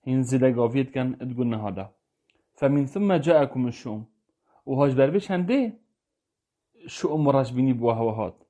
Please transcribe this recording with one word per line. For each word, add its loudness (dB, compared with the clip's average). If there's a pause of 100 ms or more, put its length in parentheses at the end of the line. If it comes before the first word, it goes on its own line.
هن 0
زدگاويت 2
كان -4
ادگون -4
نهادا. -6 (640)
فمن 0
ثم -2
جاءكم 2
الشؤم. -10 (600)
و -4
هاش 2
بروش 2
هنده 0 (1120)
شؤم -2
و 4
رجبيني 2
بوا 0
هوا 0
هات. -8